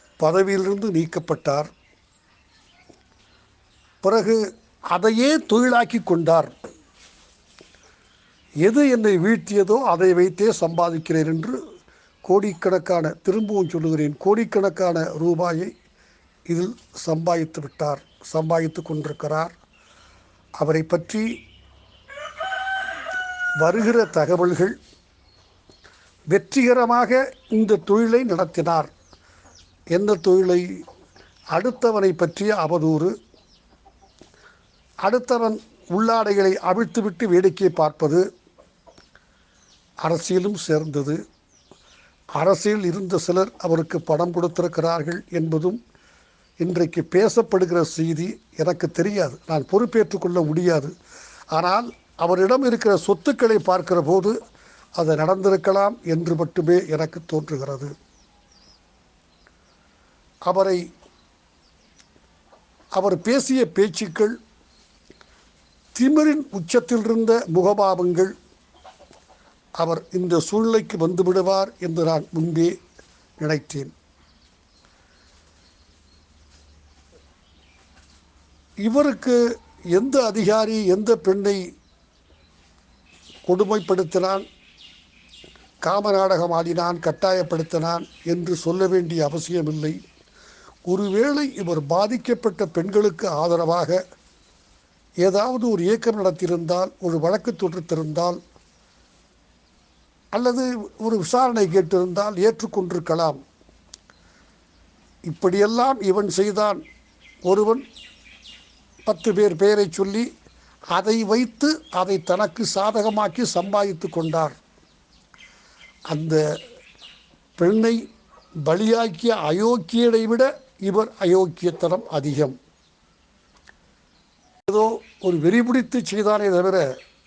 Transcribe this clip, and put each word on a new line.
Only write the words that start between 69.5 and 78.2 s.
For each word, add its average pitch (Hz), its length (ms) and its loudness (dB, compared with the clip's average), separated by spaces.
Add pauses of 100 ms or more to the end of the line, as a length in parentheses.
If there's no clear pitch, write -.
அவர் 165 260 -2 (100)
இந்த 180 300 -2
சூழ்நிலைக்கு 220 580 0
வந்து 175 240 0
விடுவார் 190 560 0
என்று 170 260 -4
நான் 160 260 0
முன்பே 165 400 0 (680)
நினைத்தேன். 151 540 -6 (4000)